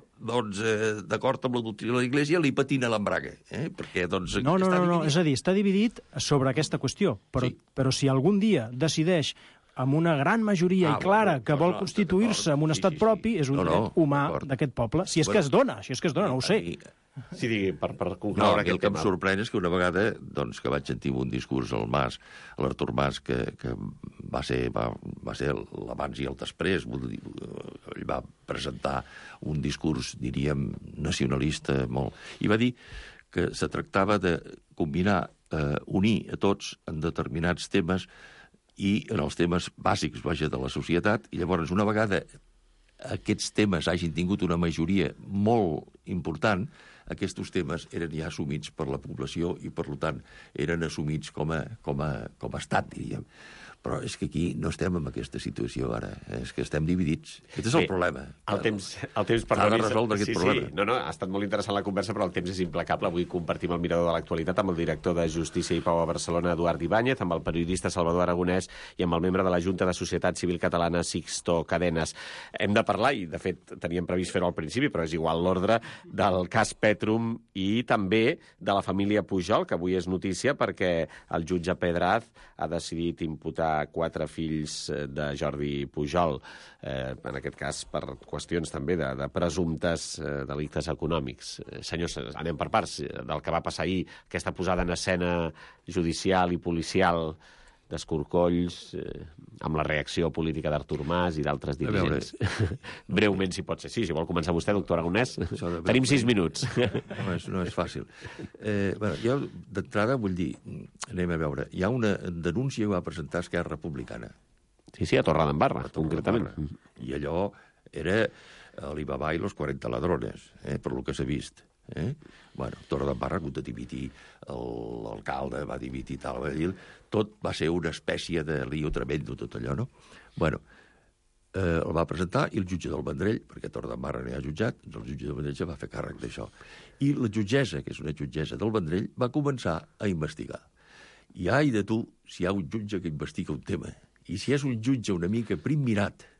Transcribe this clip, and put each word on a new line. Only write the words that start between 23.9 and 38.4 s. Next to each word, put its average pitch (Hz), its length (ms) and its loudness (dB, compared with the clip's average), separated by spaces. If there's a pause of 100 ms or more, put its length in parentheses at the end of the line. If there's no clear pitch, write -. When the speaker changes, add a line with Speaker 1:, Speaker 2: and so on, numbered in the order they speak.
Speaker 1:
va 64 100 -2
ser, 62 260 0
va, 55 220 -2 (340)
va 55 80 -6
ser 69 220 0
l'abans 58 640 -6
i 67 60 -2
el 67 100 -4
després, 85 500 0
vull 62 240 -4
dir, 50 120 -8 (760)
ell - 100 -8
va 67 160 -2 (240)
presentar 67 600 -2 (360)
un 76 200 -2
discurs, 69 580 -2
diríem, 69 540 0 (240)
nacionalista, 69 920 0
molt, 60 260 -2 (280)
i - 60 2
va 104 100 6
dir 123 180 4 (560)
que - 220 0
se - 160 -2
tractava 101 500 2
de 87 220 2 (340)
combinar, 90 560 2 (200)
eh, 73 260 0 (100)
unir 101 460 2
a - 20 -4
tots - 500 0
en 80 140 -6
determinats 80 720 0
temes 90 400 2 (640)